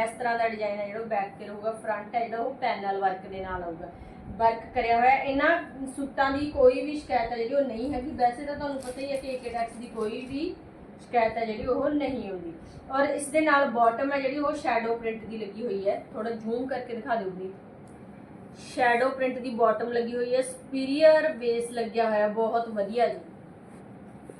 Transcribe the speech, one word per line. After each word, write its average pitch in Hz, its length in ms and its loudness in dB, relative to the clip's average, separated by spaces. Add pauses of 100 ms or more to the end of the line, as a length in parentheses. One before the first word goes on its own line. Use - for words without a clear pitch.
ਇਸ 226 60 0
ਤਰ੍ਹਾਂ 233 280 -2
ਦਾ 226 100 2
ਡਿਜ਼ਾਈਨ 208 320 -2
ਹੈ 202 60 -4
ਜਿਹੜਾ 208 140 -8
ਉਹ 226 60 -6
ਬੈਕ 202 340 -2
ਤੇ 208 80 -12
ਰਹੂਗਾ। 214 240 -4
ਫਰੰਟ 214 440 -6
ਹੈ 233 120 0
ਜਿਹੜਾ 226 160 -4
ਉਹ 262 100 -2
ਪੈਨਲ 196 480 -2
ਵਰਕ 190 260 0
ਦੇ 190 120 -8
ਨਾਲ 185 240 -6
ਆਊਗਾ, 170 260 -8 (480)
ਵਰਕ 226 240 4 (120)
ਕਰਿਆ 233 260 4
ਹੋਇਆ। 254 120 8
ਇਹਨਾਂ 277 760 2 (100)
ਸੂਟਾਂ 277 360 0
ਦੀ 294 200 -2
ਕੋਈ 277 340 8
ਵੀ 302 140 -4
ਸ਼ਿਕਾਇਤ 233 320 -2
ਹੈ 240 60 -2
ਜਿਹੜੀ 233 180 -2
ਉਹ 277 60 6
ਨਹੀਂ 254 320 -2
ਹੈਗੀ। 254 180 -4
ਵੈਸੇ 247 340 2
ਤਾਂ 285 100 -4
ਤੁਹਾਨੂੰ 285 260 -4
ਪਤਾ 254 200 -8
ਹੀ 277 100 -4
ਹੈ 262 60 0
ਕਿ 269 100 -8
ਏ 254 100 -4
ਕੇ 240 120 -10
ਟੈਕਸ 226 240 -4
ਦੀ 226 140 -10
ਕੋਈ 226 380 -4
ਵੀ 302 300 -4 (460)
ਸ਼ਿਕਾਇਤ 226 360 2
ਹੈ 226 80 0
ਜਿਹੜੀ 214 200 -4
ਉਹ 269 240 2
ਨਹੀਂ 262 400 -2
ਆਉਂਦੀ। 175 240 -8 (380)
ਔਰ 277 180 4
ਇਸ 285 180 -2
ਦੇ 311 140 4
ਨਾਲ 277 280 6
ਬਾਟਮ 233 420 4
ਹੈ 277 80 0
ਜਿਹੜੀ 269 180 0
ਉਹ 294 180 0
ਸ਼ੈਡੋ 233 400 0
ਪ੍ਰਿੰਟ 220 300 -4
ਦੀ 220 120 -8
ਲੱਗੀ 214 280 -6
ਹੋਈ 196 240 0
ਹੈ, - 140 0 (100)
ਥੋੜ੍ਹਾ 226 180 -4
ਜ਼ੂਮ 226 360 -4
ਕਰਕੇ 247 280 -4
ਦਿਖਾ 226 200 -2
ਦਿਓ 190 140 -2
ਪਲੀਜ਼। 185 240 -8 (1200)
ਸ਼ੈਡੋ 247 360 4
ਪ੍ਰਿੰਟ 262 300 0
ਦੀ 247 100 -6
ਬਾਟਮ 233 420 4
ਲੱਗੀ 233 240 0
ਹੋਈ 247 200 0
ਹੈ, 262 60 4
ਸੁਪੀਰੀਅਰ 285 920 4
ਬੇਸ 233 380 0
ਲੱਗਿਆ 220 380 0
ਹੋਇਆ, 208 180 4
ਬਹੁਤ 226 420 0
ਵਧੀਆ 214 380 2
ਜੀ। 175 120 -2 (1200)